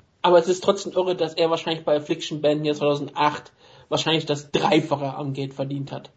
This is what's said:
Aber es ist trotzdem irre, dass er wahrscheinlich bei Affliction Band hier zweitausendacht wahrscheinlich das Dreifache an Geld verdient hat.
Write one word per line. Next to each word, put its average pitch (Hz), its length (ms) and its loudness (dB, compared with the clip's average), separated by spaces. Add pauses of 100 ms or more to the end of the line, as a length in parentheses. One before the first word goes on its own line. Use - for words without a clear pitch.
(220)
Aber 175 180 8
es 165 80 4
ist 180 160 0
trotzdem 196 300 0
irre, 180 240 0
dass 160 160 -2
er 165 160 2
wahrscheinlich 165 340 -2
bei 151 140 2
Affliction 151 420 -6
Band 151 240 2
hier 151 100 0
zweitausendacht 147 800 -2 (380)
wahrscheinlich 156 360 0
das 147 260 -4
Dreifache 151 640 2
an 143 180 -6
Geld 139 200 -8
verdient 139 380 -8
hat. 131 260 -12